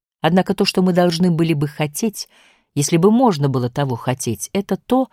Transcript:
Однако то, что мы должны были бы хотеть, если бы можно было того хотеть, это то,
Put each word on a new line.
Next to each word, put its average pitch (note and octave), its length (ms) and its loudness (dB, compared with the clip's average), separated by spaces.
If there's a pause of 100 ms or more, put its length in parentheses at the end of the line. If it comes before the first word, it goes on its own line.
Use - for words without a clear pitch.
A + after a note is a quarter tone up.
(200)
Однако F3+ 340 2
то, G3 100 0
что - 180 0
мы F#3 100 4
должны F3 380 2
были E3 220 0
бы D3 160 -2
хотеть, D3+ 600 -6 (460)
если C#3+ 220 0
бы F3 140 4
можно G#3+ 380 2
было B2 220 -2
того C#3 260 -4
хотеть, - 560 -6
это G3 240 -4
то, B3+ 360 -2